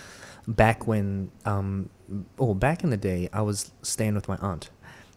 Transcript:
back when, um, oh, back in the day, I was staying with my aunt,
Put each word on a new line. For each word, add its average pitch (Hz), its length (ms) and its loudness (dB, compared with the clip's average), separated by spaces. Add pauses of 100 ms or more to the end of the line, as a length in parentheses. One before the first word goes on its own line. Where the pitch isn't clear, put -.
(460)
back 113 400 4
when, 98 440 0 (140)
um, 98 440 0 (500)
oh, 117 160 2
back 127 300 2
in 165 60 2
the 117 60 2
day, 92 360 0
I 104 100 0
was 104 300 -2 (100)
staying 107 320 0
with 101 140 -2
my 95 80 -2
aunt, 92 340 -6 (460)